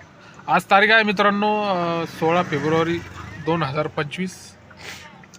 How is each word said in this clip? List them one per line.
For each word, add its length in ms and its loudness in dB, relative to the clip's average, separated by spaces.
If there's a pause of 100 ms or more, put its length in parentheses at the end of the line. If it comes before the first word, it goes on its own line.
(480)
आज 220 2
तारीख 200 6
आहे 120 6
मित्रांनो, 600 2
अ, 440 -2
सोळा 360 0
फेब्रुवारी 560 0 (460)
दोन 180 0
हजार 240 -2
पंचवीस. 680 -8 (840)